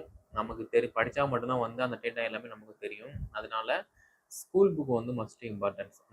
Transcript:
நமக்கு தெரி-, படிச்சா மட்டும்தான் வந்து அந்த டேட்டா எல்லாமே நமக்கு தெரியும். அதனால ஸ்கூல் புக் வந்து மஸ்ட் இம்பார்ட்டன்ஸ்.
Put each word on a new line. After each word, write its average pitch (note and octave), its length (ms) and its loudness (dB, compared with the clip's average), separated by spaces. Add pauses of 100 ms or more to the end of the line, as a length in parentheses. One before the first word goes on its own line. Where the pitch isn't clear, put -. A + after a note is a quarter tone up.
(380)
நமக்கு A2+ 340 -4
தெரி-, A#2 240 6
படிச்சா A#2+ 260 4 (100)
மட்டும்தான் B2 320 2
வந்து A2+ 220 -4
அந்த A#2 160 -4
டேட்டா A#2 260 -2
எல்லாமே A2 260 -8
நமக்கு G#2+ 200 -18 (100)
தெரியும். G#2 300 -10 (240)
அதனால A2 300 -4 (640)
ஸ்கூல் F#3+ 440 4
புக் C#3 220 0
வந்து A#2+ 220 -4
மஸ்ட் A2+ 300 -8
இம்பார்ட்டன்ஸ். G2+ 460 -2 (160)